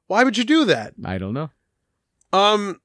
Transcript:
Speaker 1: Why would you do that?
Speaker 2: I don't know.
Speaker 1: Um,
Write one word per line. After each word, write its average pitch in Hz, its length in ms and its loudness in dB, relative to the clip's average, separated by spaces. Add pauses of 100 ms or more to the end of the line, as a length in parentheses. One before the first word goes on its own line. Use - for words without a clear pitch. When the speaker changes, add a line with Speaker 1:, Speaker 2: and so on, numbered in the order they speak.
Speaker 1:
Why 214 160 2
would 247 140 0
you 240 60 0
do 302 200 4
that? 127 300 0 (100)
Speaker 2:
I 92 140 -6
don't 95 160 -6
know. 147 160 -8 (840)
Speaker 1:
Um, 202 520 0